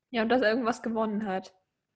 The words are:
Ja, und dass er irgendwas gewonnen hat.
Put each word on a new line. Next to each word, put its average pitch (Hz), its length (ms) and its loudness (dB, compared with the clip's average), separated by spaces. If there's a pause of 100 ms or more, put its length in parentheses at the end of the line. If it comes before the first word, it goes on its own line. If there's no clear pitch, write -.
(100)
Ja, 233 120 -2
und 226 80 0
dass 254 100 4
er 269 80 4
irgendwas 233 340 0
gewonnen 220 440 -2
hat. 190 280 -6 (420)